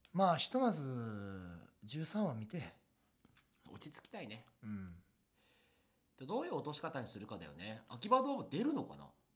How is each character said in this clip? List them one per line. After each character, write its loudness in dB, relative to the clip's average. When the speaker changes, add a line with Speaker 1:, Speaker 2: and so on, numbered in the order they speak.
Speaker 1:
ま 8
あ、 6
ひ 0
と 2
ま 6
ず、 0
十 -4
三 2
話 2
見 -4
て。 -6
Speaker 2:
落 -12
ち -10
着 -8
き -20
た -8
い -6
ね。 -10
Speaker 1:
う -6
ん。 -6
Speaker 2:
で、 -10
ど 2
う -2
い -4
う 0
落 0
と -2
し -2
方 -2
に -2
す -6
る -8
か -6
だ -8
よ -12
ね。 -8
秋 -6
葉 8
ド 2
ー -2
ム -6
出 4
る 4
の 0
か -8
な？ -14